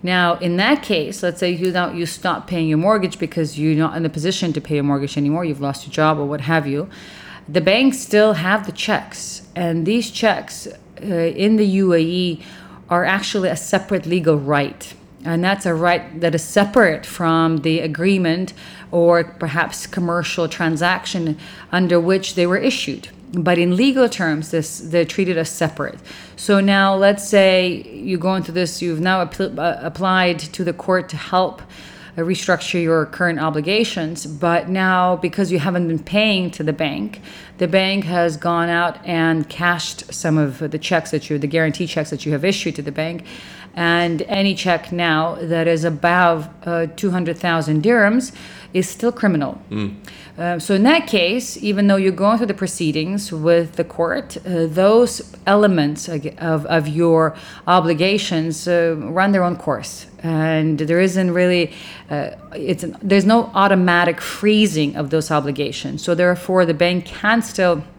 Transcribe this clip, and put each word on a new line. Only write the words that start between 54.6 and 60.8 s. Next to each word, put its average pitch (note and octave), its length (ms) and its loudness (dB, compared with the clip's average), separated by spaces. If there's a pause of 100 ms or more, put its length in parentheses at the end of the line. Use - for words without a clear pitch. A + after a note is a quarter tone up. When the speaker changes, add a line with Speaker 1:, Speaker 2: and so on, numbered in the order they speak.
Speaker 1:
those G#3 680 2 (100)
elements F3 640 4
ag-, D3+ 300 -6
of, D#3+ 280 -2
of D#3+ 220 2
your D#3+ 480 4 (300)
obligations, E3+ 1000 2
uh, E3+ 320 2
run F3 340 0
their F#3 120 4
own F3 120 0
course. - 500 -6 (160)
And D#3+ 560 0
there E3 220 2